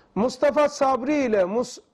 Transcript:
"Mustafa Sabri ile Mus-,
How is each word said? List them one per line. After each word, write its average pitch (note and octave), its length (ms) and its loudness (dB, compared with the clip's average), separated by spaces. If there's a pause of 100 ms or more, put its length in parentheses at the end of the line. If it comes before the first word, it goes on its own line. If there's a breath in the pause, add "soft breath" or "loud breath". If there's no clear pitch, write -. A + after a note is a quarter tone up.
(160 soft breath)
"Mustafa C#4 540 2
Sabri C4+ 460 -2
ile A#3 260 2
Mus-, G#3 380 -4 (140)